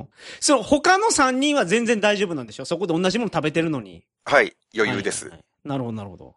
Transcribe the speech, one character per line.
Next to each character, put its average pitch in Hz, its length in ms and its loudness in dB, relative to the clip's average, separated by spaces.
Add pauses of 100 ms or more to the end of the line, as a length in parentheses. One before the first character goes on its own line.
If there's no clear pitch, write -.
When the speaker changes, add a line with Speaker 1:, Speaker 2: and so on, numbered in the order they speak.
Speaker 1:
ん。 - 80 -16 (320)
そ 285 160 4
の 220 60 -2
他 302 340 4
の 427 140 2
三 262 280 2
人 294 160 2
は 247 100 2
全 220 200 0
然 214 160 0
大 208 160 2
丈 190 100 -2
夫 170 80 -6
な 131 80 -6
ん 117 40 -14
で 107 40 -18
し - 80 -18
ょ？ 135 60 -10
そ 170 120 -4
こ 185 100 -4
で 170 120 0
同 185 100 2
じ 185 100 -2
も 240 60 -2
の 190 80 -4
食 156 100 -2
べ 151 100 0
て 165 80 0
る 165 80 -2
の 147 100 -4
に。 92 240 -16 (220)
Speaker 2:
は 139 160 6
い、 98 160 -2 (180)
余 107 160 2
裕 98 120 -4
で 98 80 -4
す。 - 140 -8
Speaker 1:
は - 40 -14
い、 - 20 -20
は - 60 -20
い、 - 20 -20
は - 40 -20
い。 - 20 -20 (240)
な 139 80 -4
る 131 80 -4
ほ 117 60 -8
ど、 110 40 -8
な 104 80 -10
る 98 60 -14
ほ 85 80 -18
ど。 69 200 -20